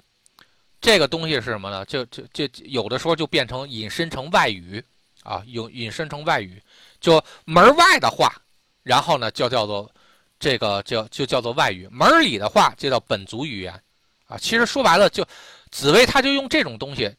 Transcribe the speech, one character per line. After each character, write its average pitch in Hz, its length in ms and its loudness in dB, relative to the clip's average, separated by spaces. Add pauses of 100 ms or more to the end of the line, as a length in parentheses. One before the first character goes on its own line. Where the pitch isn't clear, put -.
(800)
这 220 180 4
个 151 80 2
东 165 220 -6
西 156 60 -2
是 127 80 -2
什 110 180 -6
么 98 100 -12
呢？ 98 140 -8
就， 127 220 -8
就， - 260 -18
就 147 160 -6 (160)
有 117 240 -4
的 120 100 -4
时 - 80 -8
候 165 80 2
就 156 140 -4
变 139 180 -2
成 127 220 -10
引 110 220 -10
申 165 200 -6
成 135 200 -12
外 175 180 2
语 95 340 -8 (420)
啊， 101 220 -10
有， 117 240 -12
引 117 220 -12
申 156 180 -10
成 147 140 -12
外 151 160 0
语， 92 240 -14 (380)
就 160 200 4 (220)
门 165 180 4
儿 240 120 10
外 339 260 6
的 120 100 2
话， 135 240 0 (480)
然 127 200 2
后 151 160 0
呢 113 120 -4
就 127 180 -2
叫 117 200 0
做 104 220 -6 (500)
这 135 180 0
个， 101 260 -2
就， 110 260 -4
就 139 160 -6
叫 131 140 -2
做 117 120 -4
外 135 180 0
语。 92 220 -10
门 135 160 2
儿 330 140 6
里 156 160 0
的 101 120 -4
话 175 280 4
就 139 120 -4
叫 123 120 0
本 98 240 -6
族 123 200 -10
语 107 160 -10
言 90 200 -14 (440)
啊。 110 120 -16
其 226 200 -2
实 240 80 2
说 277 160 -2
白 180 160 4
了， 190 120 6
就 185 140 -4 (460)
紫 139 220 -2
薇 240 140 8
他 262 160 2
就 277 120 0
用 269 160 -4
这 302 140 2
种 120 160 -10
东 139 160 -10
西 107 240 -4